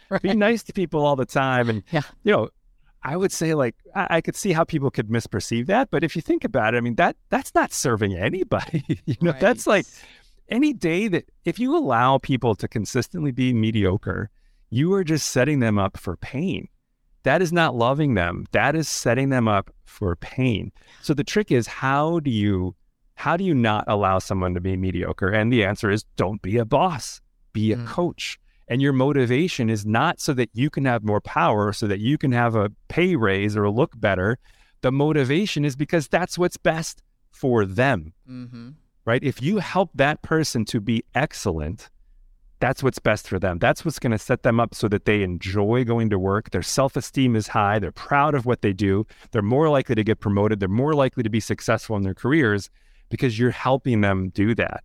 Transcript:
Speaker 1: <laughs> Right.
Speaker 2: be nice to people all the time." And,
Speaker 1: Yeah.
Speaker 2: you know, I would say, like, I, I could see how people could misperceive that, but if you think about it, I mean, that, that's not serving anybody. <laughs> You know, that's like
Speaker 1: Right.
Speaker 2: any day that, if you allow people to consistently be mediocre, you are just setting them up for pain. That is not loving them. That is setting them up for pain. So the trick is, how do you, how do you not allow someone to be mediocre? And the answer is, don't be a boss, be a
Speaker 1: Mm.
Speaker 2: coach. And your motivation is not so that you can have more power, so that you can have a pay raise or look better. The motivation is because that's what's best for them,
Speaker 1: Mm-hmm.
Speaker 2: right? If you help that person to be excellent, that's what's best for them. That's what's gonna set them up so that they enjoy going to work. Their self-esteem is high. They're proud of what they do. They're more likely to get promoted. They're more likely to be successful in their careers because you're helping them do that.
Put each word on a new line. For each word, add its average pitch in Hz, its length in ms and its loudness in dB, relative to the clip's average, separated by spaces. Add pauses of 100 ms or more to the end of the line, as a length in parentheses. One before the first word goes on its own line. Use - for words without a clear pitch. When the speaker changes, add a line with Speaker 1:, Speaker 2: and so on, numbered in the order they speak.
Speaker 1:
<laughs> - 60 -20
Right. 190 120 -2
Speaker 2:
be 202 140 0
nice 214 280 2
to - 100 -16
people 160 320 0
all 143 100 4
the 131 100 -2
time." 127 440 2
And, 110 220 -2
Speaker 1:
Yeah. 151 100 0 (220)
Speaker 2:
you 202 100 2
know, 117 160 2 (540)
I 139 140 -6
would 185 140 0
say, 160 240 -2
like, 127 200 0 (200)
I, 190 120 -2 (100)
I 165 40 2
could - 140 -6
see 202 160 -2
how 160 120 2
people 139 280 0
could 113 180 -4
misperceive 117 580 -2
that, 220 220 2
but 147 140 0
if 160 120 -4
you 165 60 -4
think 330 220 -2
about 113 300 0
it, 123 40 0
I 120 40 0
mean, 120 140 -2
that, 190 200 2 (140)
that's - 260 -4
not - 180 0
serving 104 420 0
anybody. 135 840 -2
<laughs> - 40 -20
You 139 160 -2
know, 170 180 2
that's 202 280 2
like 196 180 2
Speaker 1:
Right. - 180 -20 (540)
Speaker 2:
any 294 160 2
day 185 340 -2
that, 170 220 -2 (160)
if 170 140 -2
you 262 160 0
allow 135 440 4
people 127 360 0
to - 120 -8
consistently 131 640 -4
be 127 220 0
mediocre, 101 760 0 (400)
you 151 240 2
are 196 100 2
just 151 260 -2
setting 139 300 2
them 110 200 2
up 95 180 -2
for 87 200 -8
pain. 147 500 -6 (560)
That 151 180 2
is 170 120 2
not 160 220 2
loving 135 400 2
them. 92 360 0
That 120 240 2
is 160 120 -2
setting 131 420 0
them 123 180 2
up 101 240 0 (140)
for 90 300 -4
pain. 104 560 -4 (300)
So - 120 -2
the 139 100 0
trick - 280 -2
is, 123 160 2
how 147 520 -2
do 143 120 -2
you, 101 440 0 (400)
how 151 220 -2
do 190 60 -2
you 180 120 0
not 110 320 2
allow 95 320 2
someone 92 340 -2
to 90 80 -4
be 95 160 -2
mediocre? 90 520 -2
And 110 220 2
the 120 120 4
answer 101 280 0
is, 104 120 0 (120)
don't 104 260 -2
be 98 160 -2
a 117 80 2
boss, 147 540 -2 (340)
be 110 180 2
a 104 60 0
Speaker 1:
Mm. 120 100 -10
Speaker 2:
coach. - 500 -4 (300)
And 123 140 -2
your 139 120 2
motivation 131 760 2
is 104 160 -2
not 123 360 0
so 156 120 -2
that 123 200 0
you 127 160 0
can 139 160 -2
have 120 180 0
more 104 160 0
power, 107 540 2
so - 140 -4
that 101 120 -2
you 127 180 0
can 139 140 0
have 120 240 2
a 104 160 2 (160)
pay 175 300 2
raise 104 400 2
or 104 120 2
look 117 300 -2
better. 101 380 0 (440)
The 127 120 2
motivation 147 720 0
is 143 100 -2
because 151 320 -2
that's 175 300 -2
what's 175 180 0
best - 480 -4 (280)
for 120 340 2
them, 95 480 0 (160)
Speaker 1:
Mm-hmm. 123 400 -16 (340)
Speaker 2:
right? 117 180 0
If 135 200 -4
you 180 180 0
help 185 360 -2
that 139 260 0
person 156 440 -2
to - 140 -4
be 113 240 -2 (100)
excellent, 87 760 -4 (720)
that's 127 200 0
what's 131 180 0
best - 280 -2
for 95 120 -4
them. 90 200 -2
That's 123 240 0
what's 160 160 -4
gonna 113 200 0
set - 240 -2
them 117 160 4
up 117 140 0
so - 140 -2
that 98 180 0
they 104 180 2
enjoy 101 600 0
going 117 280 0
to 98 80 2
work. 98 320 -2
Their 92 100 -2
self-esteem 131 760 0
is 107 140 -2
high. 104 300 0
They're 92 120 -6
proud 143 440 0
of 120 100 -2
what 123 160 0
they 104 100 2
do. 98 340 2 (260)
They're 113 100 0
more 123 260 2
likely 135 280 2
to 107 80 2
get 104 180 0
promoted. 104 400 2
They're 95 80 0
more 127 240 0
likely 131 300 0
to 110 60 -2
be 110 120 0
successful - 560 -2
in 98 60 -2
their 95 100 -2
careers 117 560 0 (400)
because 113 280 -2
you're 123 140 4
helping 127 480 0
them 95 300 0
do 101 260 0
that. - 300 -4